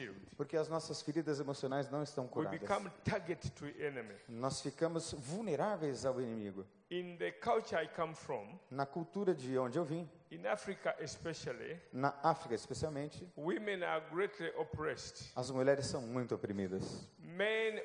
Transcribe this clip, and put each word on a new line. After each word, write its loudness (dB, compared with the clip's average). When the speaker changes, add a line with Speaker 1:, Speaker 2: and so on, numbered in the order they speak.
Speaker 1:
healed, -6
Speaker 2:
Porque -2
as 4
nossas -2
feridas 2
emocionais 0
não 0
estão -2
Speaker 1:
we -6
Speaker 2:
curadas. 0
Speaker 1:
become 0
target 0
to -10
enemy. -4
Speaker 2:
Nós 0
ficamos 0
vulneráveis 0
ao 2
inimigo. -2
Speaker 1:
In -4
the 0
culture 2
I 0
come 0
from, -4
Speaker 2:
Na 0
cultura 2
de 0
onde 2
eu 4
vim, -2
Speaker 1:
in -6
Africa 0
especially, -6
Speaker 2:
na 4
África 4
especialmente, -4
Speaker 1:
women 0
are 4
greatly 0
oppressed. -4
Speaker 2:
as 0
mulheres 6
são 0
muito 0
oprimidas. -2
Speaker 1:
Men 0